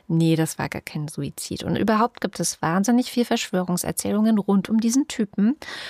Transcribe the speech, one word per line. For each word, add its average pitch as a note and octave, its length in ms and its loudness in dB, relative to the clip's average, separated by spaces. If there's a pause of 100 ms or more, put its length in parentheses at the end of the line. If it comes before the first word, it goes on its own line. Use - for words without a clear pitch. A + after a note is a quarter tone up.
nee, E3 280 4
das D#3+ 220 0
war D3 100 -4
gar - 140 -10
kein D3+ 260 -8
Suizid. - 560 -8
Und E3 120 -2
überhaupt A3 440 0
gibt - 200 -6
es - 200 -4
wahnsinnig G3 500 2
viel A#3+ 140 0
Verschwörungserzählungen G3+ 1120 0
rund G3 320 2
um A3 120 2
diesen A#3 280 2
Typen. G#3+ 480 0 (340)